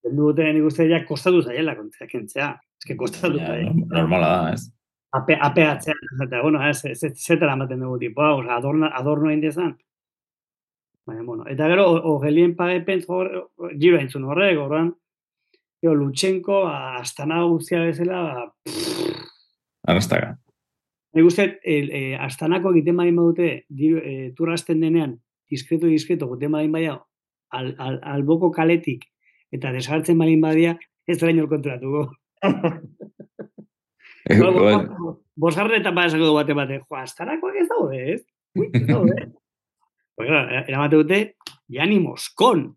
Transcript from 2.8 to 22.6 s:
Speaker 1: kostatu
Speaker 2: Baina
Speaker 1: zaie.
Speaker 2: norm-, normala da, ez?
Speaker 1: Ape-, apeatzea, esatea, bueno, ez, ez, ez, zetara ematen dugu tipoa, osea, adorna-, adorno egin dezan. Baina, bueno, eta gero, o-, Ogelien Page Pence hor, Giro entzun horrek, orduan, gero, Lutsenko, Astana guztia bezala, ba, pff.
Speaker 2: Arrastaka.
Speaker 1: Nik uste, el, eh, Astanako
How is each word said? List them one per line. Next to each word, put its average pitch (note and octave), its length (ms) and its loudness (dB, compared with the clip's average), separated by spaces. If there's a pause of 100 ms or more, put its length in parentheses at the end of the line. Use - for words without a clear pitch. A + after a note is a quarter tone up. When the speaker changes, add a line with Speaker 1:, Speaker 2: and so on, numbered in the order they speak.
Speaker 1:
kostatu C#3+ 400 -4
Speaker 2:
Baina - 120 -4 (100)
Speaker 1:
zaie. - 100 -4
Speaker 2:
norm-, - 240 0
normala E2 460 2
da, E2 180 0
ez? - 140 -12 (440)
Speaker 1:
Ape-, C3+ 260 2
apeatzea, D3 540 2 (120)
esatea, B2+ 360 -6
bueno, D3+ 200 2
ez, C#3+ 240 0
ez, B2+ 180 -8
ez, C#3 120 -6
zetara E3 380 2
ematen C3 260 -4
dugu B2+ 180 -6
tipoa, C#3 380 0
osea, A#2+ 220 -2
adorna-, D3+ 360 0
adorno D3 360 0
egin D3+ 120 0
dezan. D#3 300 -2 (1400)
Baina, A2+ 160 -12
bueno, A#2 240 -10
eta D3 200 0
gero, F#3 200 6
o-, E3 280 2
Ogelien D#3 400 2
Page F3+ 260 0
Pence F#3 260 -4
hor, F#3 240 -4 (400)
Giro D#3+ 260 4
entzun C3+ 280 -4
horrek, E3 340 2
orduan, D#3 320 0 (920)
gero, E3 120 4
Lutsenko, F#3 720 0
Astana C#3 760 -4
guztia E3+ 380 2
bezala, E3+ 400 -2
ba, C#3 240 -6 (140)
pff. - 680 -6 (600)
Speaker 2:
Arrastaka. - 500 -2 (800)
Speaker 1:
Nik E3 100 8
uste, F3 220 4 (140)
el, D3 280 -2
eh, C3+ 260 -6
Astanako D#3+ 600 -2